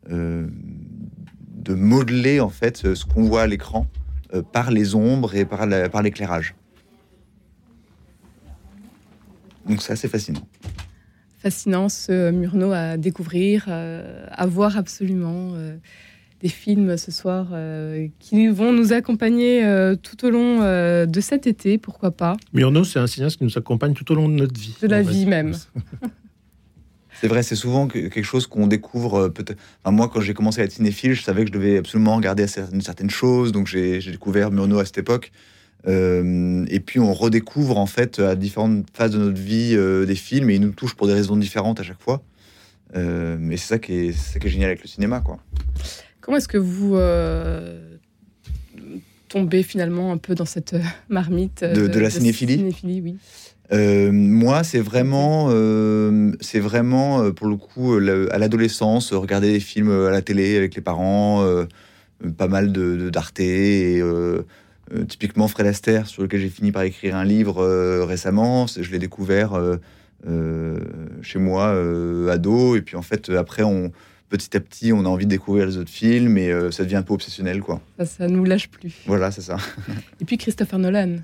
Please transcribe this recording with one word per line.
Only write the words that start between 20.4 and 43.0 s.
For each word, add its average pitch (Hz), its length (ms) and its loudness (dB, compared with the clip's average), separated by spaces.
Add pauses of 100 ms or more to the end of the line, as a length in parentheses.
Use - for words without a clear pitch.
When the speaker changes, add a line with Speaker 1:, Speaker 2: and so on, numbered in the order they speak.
Speaker 2:
euh, 175 440 4
de 165 160 0
cet 277 240 0
été, 214 320 2
pourquoi - 320 -4
pas. 170 260 -2 (160)
Speaker 3:
Murnau, 139 320 6
c'est 185 140 -2
un 123 80 2
cinéaste 139 320 -2
qui 135 60 -2
nous 117 120 0
accompagne 120 380 0
tout - 180 -8
au - 20 2
long 156 140 2
de 151 60 2
notre 135 240 0
vie, 107 240 -12
Speaker 2:
De 220 60 2
la 208 120 4
Speaker 3:
en 202 40 4
fait. 175 60 0
Speaker 2:
vie 190 160 2
même. 165 320 0
Speaker 3:
<laughs> 160 60 -16 (1600)
Speaker 1:
C'est 113 80 0
vrai, 117 160 2
c'est 113 100 -6
souvent 127 320 0
que, 120 120 -6 (100)
quelque 104 160 -4
chose 127 240 -2
qu'on 104 180 2
découvre, 107 480 0
euh, 95 140 2
peut-être. 98 300 -8 (260)
Enfin, 95 100 2
moi, 117 180 4
quand 113 80 0
j'ai 101 140 -2
commencé 107 260 0
à 113 40 2
être - 80 -4
cinéphile, 113 420 0
je 120 80 -6
savais 101 200 0
que 110 60 0
je 98 40 -8
devais 101 260 2
absolument 110 380 2
regarder 101 260 0
à 101 40 2
cer-, 98 280 -8
une 98 80 0
certaine 95 260 -6
chose, 123 440 2
donc 98 160 0
j'ai, 92 320 -2
j'ai 92 100 -10
découvert 101 400 -2
Murnau 101 300 2
à 98 40 2
cette - 140 -8
époque. 117 320 -2 (560)
Euh, 90 840 2
et 95 120 0
puis, - 180 -4
on 107 160 4
redécouvre, 113 640 0
en 101 80 2
fait, 120 320 -2
à 98 160 2
différentes 101 580 0
phases 113 200 0
de 107 60 0
notre 101 220 0
vie, 113 360 0
euh, 95 300 4
des 95 100 0
films, 127 340 0
et 98 60 4
ils 98 40 4
nous 101 120 2
touchent 120 240 -6
pour 101 100 0
des 101 80 4
raisons 101 220 2
différentes 104 420 -2
à 98 60 -8
chaque 87 180 -16
fois. 131 180 -2 (760)
Euh, 85 440 -2